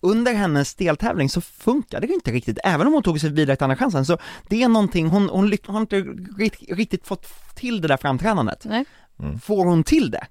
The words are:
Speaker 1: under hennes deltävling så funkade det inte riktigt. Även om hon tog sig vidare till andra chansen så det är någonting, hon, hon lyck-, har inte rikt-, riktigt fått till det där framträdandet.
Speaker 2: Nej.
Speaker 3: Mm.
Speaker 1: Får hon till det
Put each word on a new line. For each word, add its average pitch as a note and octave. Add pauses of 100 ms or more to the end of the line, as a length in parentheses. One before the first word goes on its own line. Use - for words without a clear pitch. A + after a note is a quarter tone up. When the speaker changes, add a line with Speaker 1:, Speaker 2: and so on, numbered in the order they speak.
Speaker 1:
under A3+
hennes D#3+
deltävling E3+
så F3
funkade -
det E4
inte E4+
riktigt. A#2+
Även F3+
om D4+
hon C#4+
tog D#3
sig D#3
vidare C#3+
till -
andra C3
chansen F3
så E3 (320)
det A3+
är B3+
någonting, F#3+
hon, F#3+
hon G3
lyck-, G3+
har G#3+
inte G#3+ (420)
rikt-, G3
riktigt -
fått - (280)
till A#3
det D#3+
där C#3
framträdandet. C#3+
Speaker 2:
Nej. A3+ (340)
Speaker 3:
Mm. D2
Speaker 1:
Får G3
hon E3+
till C4+
det -